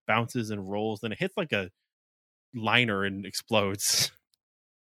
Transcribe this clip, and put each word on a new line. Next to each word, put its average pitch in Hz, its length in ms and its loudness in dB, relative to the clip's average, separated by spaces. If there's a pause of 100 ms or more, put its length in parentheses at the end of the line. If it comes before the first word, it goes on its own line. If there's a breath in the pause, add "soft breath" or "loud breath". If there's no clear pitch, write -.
bounces 113 420 0
and 101 200 -6
rolls, 104 320 -2
then 113 100 -4
it 101 80 -8
hits, 190 180 -4
like, 175 140 -2
a 95 180 0 (840)
liner 110 500 2
and 98 220 -4
explodes. 101 920 0
<laughs> - 60 -20 (760)